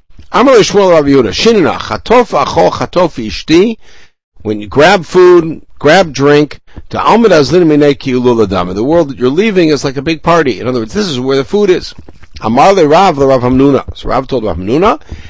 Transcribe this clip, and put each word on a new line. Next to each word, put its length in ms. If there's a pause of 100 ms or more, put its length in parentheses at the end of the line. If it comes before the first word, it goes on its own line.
(300)
Amar 240
le 60
Shmuel 320
Rav 140
Yehuda, 260
Shinna, 460
chatof 640
acho, 260
chatof 540
ishti, 540 (640)
when 180
you 80
grab 360
food, 600 (120)
grab 340
drink, 480 (280)
to 100
almid 320
azlin 340
minei 340
ki 140
ulul 300
adam. 320
The 100
world 260
that 80
you're 100
leaving 400
is 160
like 120
a 60
big 200
party. 380
In 60
other 140
words, 140
this 140
is 120
where 160
the 80
food 240
is. 260 (460)
Amar 320
le 140
Rav, 300
the 100
Rav 160
Hamnuna. 540
So 120
Rav 180
told 180
Rav 120
Hamnuna, 460 (280)